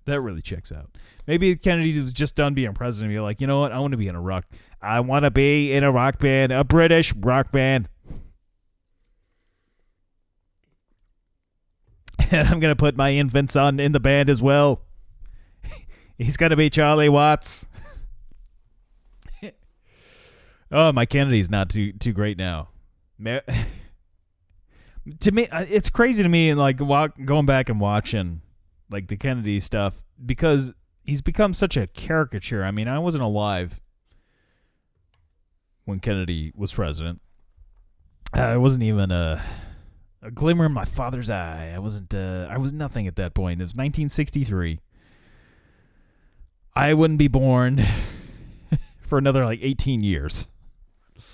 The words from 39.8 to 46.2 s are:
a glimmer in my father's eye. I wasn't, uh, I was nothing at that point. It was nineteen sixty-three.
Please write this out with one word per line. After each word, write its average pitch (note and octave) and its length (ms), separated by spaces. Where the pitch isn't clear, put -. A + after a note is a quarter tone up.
a A2 80
glimmer E3 340
in D#3 80
my A2 140
father's B2+ 420
eye. E2 460
I F#2 60
wasn't, G2+ 340
uh, F#2 340
I G2+ 80
was C3+ 160
nothing C3+ 340
at F2+ 100
that F2+ 180
point. F2+ 260
It F2+ 40
was F2 100
nineteen D3 340
sixty-three. G#2 720